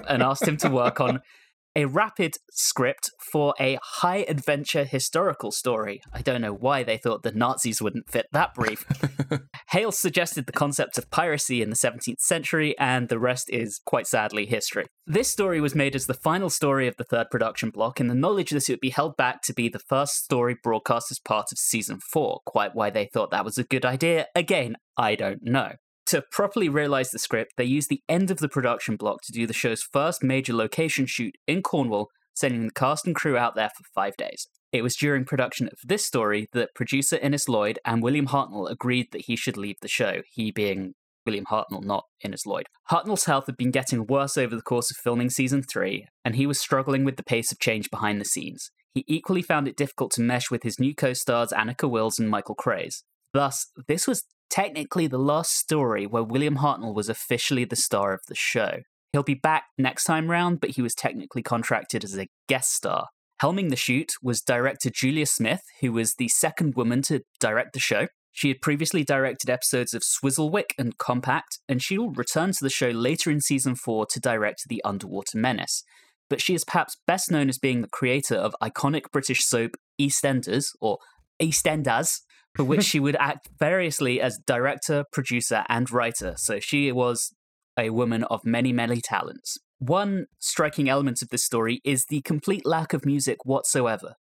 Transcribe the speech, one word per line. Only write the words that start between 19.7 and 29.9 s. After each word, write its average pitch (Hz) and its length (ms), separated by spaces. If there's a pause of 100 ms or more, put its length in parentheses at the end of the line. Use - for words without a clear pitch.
the 123 80
first 139 460
story 123 380
broadcast 117 480
as - 80
part 107 340
of - 60
season 104 420 (120)
four. 147 320
Quite 104 300
why 107 160
they 104 160
thought 107 240
that 98 160
was 110 100
a 127 80
good 131 220
idea, 160 480
again, 165 420 (220)
I 110 160
don't 98 280
know. 123 300 (340)
To 147 240
properly 202 380
realise 139 420
the 113 80
script, - 380
they 123 80
used 139 240
the 139 200
end 180 220
of 170 80
the 151 100
production 120 480
block 104 260
to 117 100
do 117 140
the 110 80
show's 113 280
first 156 400